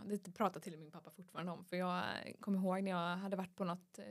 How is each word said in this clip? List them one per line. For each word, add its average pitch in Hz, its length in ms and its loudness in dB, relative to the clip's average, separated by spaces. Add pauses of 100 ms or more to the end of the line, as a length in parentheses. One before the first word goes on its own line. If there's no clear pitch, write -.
Det 202 260 -4
pratar 185 280 2
till 175 120 -8
och 156 60 -10
med 160 60 -12
min 151 80 -18
pappa 160 180 -16
fortfarande 175 420 -6
om. 180 120 -8
För 180 120 -4
jag 180 260 2 (380)
kommer 196 180 2
ihåg 190 240 4
när 196 80 2
jag 175 260 2
hade 196 200 -2
varit 180 200 -4
på 196 80 0
något 175 340 -4 (120)